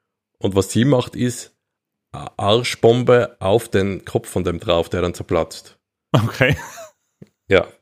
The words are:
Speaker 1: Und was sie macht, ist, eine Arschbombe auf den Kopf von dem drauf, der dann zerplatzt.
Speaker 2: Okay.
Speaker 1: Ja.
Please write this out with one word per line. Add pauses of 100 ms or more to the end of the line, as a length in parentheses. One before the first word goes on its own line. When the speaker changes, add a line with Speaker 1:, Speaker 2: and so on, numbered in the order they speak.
(380)
Speaker 1:
Und
was
sie
macht,
ist, (540)
eine
Arschbombe
auf
den
Kopf
von
dem
drauf,
der
dann
zerplatzt. (320)
Speaker 2:
Okay. (920)
Speaker 1:
Ja. (140)